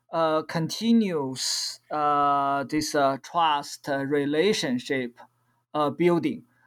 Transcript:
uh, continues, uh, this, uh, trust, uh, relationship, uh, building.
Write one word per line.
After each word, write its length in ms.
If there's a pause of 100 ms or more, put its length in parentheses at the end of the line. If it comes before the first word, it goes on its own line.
(120)
uh, 300
continues, 1400 (100)
uh, 760
this, 300
uh, 280
trust, 680
uh, 160
relationship, 1120 (560)
uh, 160
building. 540 (220)